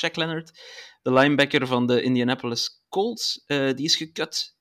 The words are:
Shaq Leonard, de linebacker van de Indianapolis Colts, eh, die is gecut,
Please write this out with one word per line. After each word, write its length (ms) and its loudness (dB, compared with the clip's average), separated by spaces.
Shaq 100 -4
Leonard, 360 -6
de 120 0
linebacker 540 4
van 200 2
de 140 4
Indianapolis 880 -2
Colts, 560 -4
eh, 280 0
die 120 -6
is 100 2
gecut, 640 -6